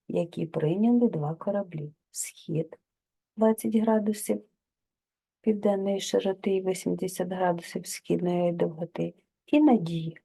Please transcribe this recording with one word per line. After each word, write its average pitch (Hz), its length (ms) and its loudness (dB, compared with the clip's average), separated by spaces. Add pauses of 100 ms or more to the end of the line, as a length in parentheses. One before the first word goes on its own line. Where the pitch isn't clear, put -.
який 170 380 -4
прийняли 214 640 2
два 160 260 -4
кораблі. 170 580 -6 (180)
Схід - 680 -6 (580)
двадцять 220 380 2
градусів 214 680 2 (1000)
південної 196 580 0
широти 190 560 0
і 190 60 0
вісімдесят 185 680 -4
градусів 180 560 -2
східної 175 640 -2
довготи 170 640 -4 (380)
і 302 100 6
Надії 170 640 2